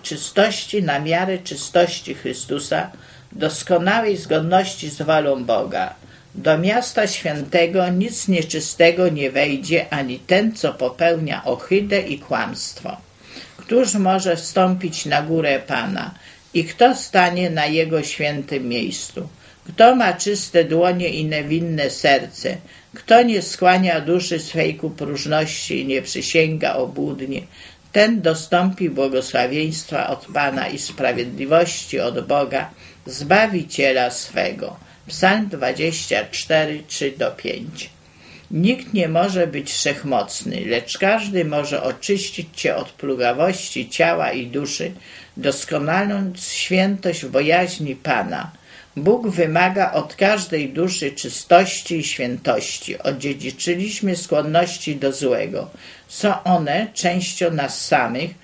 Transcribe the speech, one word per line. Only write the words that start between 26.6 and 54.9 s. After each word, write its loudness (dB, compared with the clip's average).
obłudnie, -4
ten 4
dostąpi 2
błogosławieństwa -2
od -6
Pana -2
i -6
sprawiedliwości 0
od -4
Boga, 0
Zbawiciela 0
swego. -8
Psalm 2
dwadzieścia -2
cztery -2
trzy -4
do -2
pięć. -10
Nikt 0
nie 2
może 2
być -8
wszechmocny, -4
lecz -4
każdy 0
może -2
oczyścić -4
cię -2
od -6
plugawości -2
ciała 2
i -6
duszy, -6
doskonaląc -2
świętość 0
w -8
bojaźni 2
Pana. -2
Bóg 2
wymaga 2
od -4
każdej 0
duszy -2
czystości 2
i -2
świętości. -4
Odziedziczyliśmy -4
skłonności 0